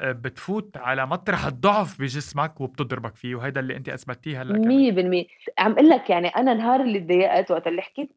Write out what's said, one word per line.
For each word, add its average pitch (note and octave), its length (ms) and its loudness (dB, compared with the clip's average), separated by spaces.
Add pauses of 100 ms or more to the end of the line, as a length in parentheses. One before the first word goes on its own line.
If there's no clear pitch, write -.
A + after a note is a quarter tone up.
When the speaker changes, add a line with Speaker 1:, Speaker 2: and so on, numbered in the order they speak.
Speaker 1:
آه، C3+ 120 -4
بتفوت C#3 640 -8
على C3 300 -2
مطرح F3+ 400 -2
الضعف D#3 540 0
بجسمك C#3+ 600 -6
وبتضربك B2 560 -8
فيه، B2 180 -10
وهيدا C3 260 -6
اللي C3 160 -6
أنت C3 120 -14
أثبتيه C3 540 -10
هلأ D#3+ 120 -4
كمان. A3 140 2
Speaker 2:
مية C4 240 4
بالمية. F3+ 340 0 (320)
عم G#3 160 2
قل C#4 140 8
لك، - 220 4
يعني F3 180 2
أنا B3 260 2
نهار A#3+ 260 2
اللي A3+ 180 0
اتضايقت F3+ 520 2
وقت E3 160 0
اللي E3+ 160 -2
حكيت، - 340 -10